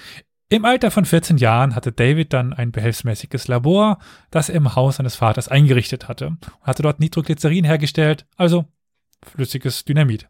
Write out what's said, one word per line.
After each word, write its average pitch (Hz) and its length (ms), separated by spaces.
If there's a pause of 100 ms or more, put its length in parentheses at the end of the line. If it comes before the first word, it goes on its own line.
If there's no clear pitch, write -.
(480)
Im 214 160
Alter 247 260
von 196 140
vierzehn 165 320
Jahren 120 380
hatte 123 160
David 147 420
dann 127 200
ein 120 180
behelfsmäßiges 113 760
Labor, 175 500 (320)
das 160 180
er 156 60
im 147 220
Haus 131 200
seines 131 200
Vaters 113 320
eingerichtet 131 580
hatte, 135 220
und 160 220 (120)
hatte 135 200
dort 147 180
Nitroglycerin 160 640
hergestellt, 151 640 (100)
also 175 300 (560)
flüssiges - 600
Dynamit. 143 460